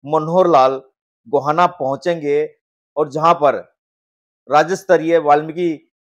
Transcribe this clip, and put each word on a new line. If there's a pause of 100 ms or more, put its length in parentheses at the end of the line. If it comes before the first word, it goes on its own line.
मनोहर
लाल (460)
गोहाना
पहुंचेंगे (420)
और
जहां
पर (960)
राज्य
स्तरीय
वाल्मीकि (120)